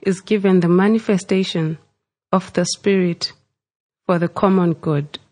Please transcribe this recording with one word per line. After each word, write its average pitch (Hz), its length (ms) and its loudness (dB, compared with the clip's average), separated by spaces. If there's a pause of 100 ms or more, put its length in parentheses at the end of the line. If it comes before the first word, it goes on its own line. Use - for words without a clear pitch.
is 190 180 -2
given 190 380 2
the 170 100 2
manifestation 190 1120 0 (540)
of 190 220 -2
the 180 120 0
Spirit 180 680 -2 (720)
for 180 120 2
the 170 100 0
common 185 460 2
good. 147 460 -6 (120)